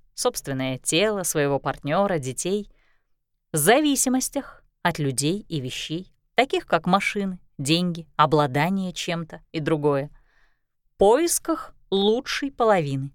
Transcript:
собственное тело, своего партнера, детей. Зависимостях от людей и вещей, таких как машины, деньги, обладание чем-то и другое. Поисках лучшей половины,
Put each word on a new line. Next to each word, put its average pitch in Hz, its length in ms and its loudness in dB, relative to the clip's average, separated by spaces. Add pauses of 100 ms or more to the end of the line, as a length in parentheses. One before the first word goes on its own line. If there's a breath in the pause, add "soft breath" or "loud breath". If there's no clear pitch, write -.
(140)
собственное 131 640 -4
тело, 196 460 0
своего 143 360 0
партнера, 165 600 -2
детей. 175 500 -6 (840)
Зависимостях 262 1080 2 (180)
от 170 180 -2
людей 147 480 -2
и 156 140 -6
вещей, 151 520 -10 (220)
таких 339 300 0
как 165 200 0
машины, 190 540 -2 (180)
деньги, 165 500 -2 (100)
обладание 151 760 2
чем-то 165 500 -8 (120)
и 160 80 -4
другое. 147 480 0 (880)
Поисках 311 760 2 (160)
лучшей 214 600 0
половины, 143 640 0